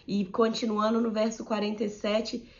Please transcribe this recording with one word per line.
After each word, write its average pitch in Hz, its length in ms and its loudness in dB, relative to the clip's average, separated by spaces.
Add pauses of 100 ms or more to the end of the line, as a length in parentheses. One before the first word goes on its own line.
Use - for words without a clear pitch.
E 202 180 0
continuando 226 760 2
no 233 100 0
verso 220 320 0
quarenta 208 400 -2
e 208 60 0
sete, 220 580 -2 (120)